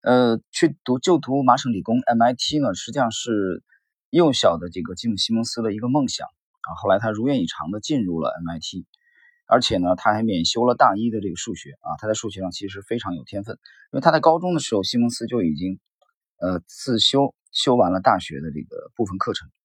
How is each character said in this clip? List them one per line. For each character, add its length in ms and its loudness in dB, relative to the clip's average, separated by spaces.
呃， 380 4
去 360 2
读， 120 0
就 220 2
读 240 -2
麻 140 6
省 160 -2
理 80 -2
工 180 0
M 240 2
I 100 4
T 240 -4
呢， 160 0
实 200 -10
际 20 -8
上 160 0
是 540 -2
幼 220 6
小 260 2
的 120 -8
这 120 -8
个 140 -8
吉 140 -4
姆· 120 -2
西 120 -2
蒙 100 2
斯 180 -6
的 120 -2
一 40 -6
个 120 -4
梦 180 2
想， 180 -6
啊， 500 -16
后 140 -4
来 100 4
他 120 -2
如 160 -2
愿 140 0
以 40 0
偿 240 -8
地 120 -6
进 240 -2
入 160 -2
了 100 -2
M 40 -6
I 100 -8
T， 280 -12
而 140 6
且 180 0
呢， 200 2
他 160 2
还 100 0
免 220 0
修 180 0
了 100 4
大 220 4
一 140 -2
的 100 -4
这 100 -4
个 60 -6
数 180 -8
学， 180 -14
啊， 160 -8
他 100 -8
在 60 0
数 160 -6
学 100 -12
上 100 -6
其 200 -10
实 120 -14
非 160 -6
常 160 -6
有 120 -10
天 180 -10
分， 160 -12
因 60 -4
为 20 0
他 140 6
在 80 2
高 180 6
中 140 0
的 80 0
时 120 -4
候， 100 0
西 140 -4
蒙 120 2
斯 180 -8
就 160 -2
已 100 0
经， 280 -6
呃， 280 -2
自 320 -4
修， 380 2
修 240 2
完 160 4
了 80 0
大 200 4
学 200 -10
的 140 -8
这 80 -8
个 340 -14
部 100 0
分 120 -8
课 160 -2
程。 160 -10